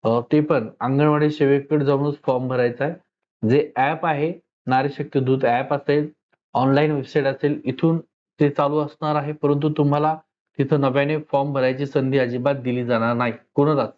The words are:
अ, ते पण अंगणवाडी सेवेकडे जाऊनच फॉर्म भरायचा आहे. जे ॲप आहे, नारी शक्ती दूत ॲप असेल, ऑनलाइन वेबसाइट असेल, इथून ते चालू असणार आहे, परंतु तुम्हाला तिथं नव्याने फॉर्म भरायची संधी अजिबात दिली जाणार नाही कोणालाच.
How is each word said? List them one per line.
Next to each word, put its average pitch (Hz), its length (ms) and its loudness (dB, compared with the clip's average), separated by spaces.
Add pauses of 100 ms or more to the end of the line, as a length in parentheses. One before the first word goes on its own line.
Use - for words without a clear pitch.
अ, 113 160 2 (120)
ते 151 80 4
पण 143 280 0 (120)
अंगणवाडी 147 500 2
सेवेकडे 143 540 2
जाऊनच 143 380 0
फॉर्म 127 260 -2
भरायचा 123 360 0
आहे. 165 100 -4 (540)
जे 143 280 2
ॲप 151 300 0
आहे, 156 260 -2 (340)
नारी 135 220 0
शक्ती 143 320 -4
दूत 131 240 0
ॲप 127 300 0
असेल, 147 360 -2 (440)
ऑनलाइन 139 360 2
वेबसाइट 139 360 -2
असेल, 135 380 -2
इथून 165 340 0 (420)
ते 147 100 4
चालू 147 280 0
असणार 151 360 -4
आहे, 147 180 -4
परंतु 147 400 0
तुम्हाला 151 460 0 (400)
तिथं 139 220 2
नव्याने 143 400 0
फॉर्म 143 320 -2
भरायची 131 340 -2
संधी 135 320 0
अजिबात 123 360 0
दिली 123 300 -4
जाणार 117 320 0
नाही 120 160 -2 (220)
कोणालाच. 143 440 0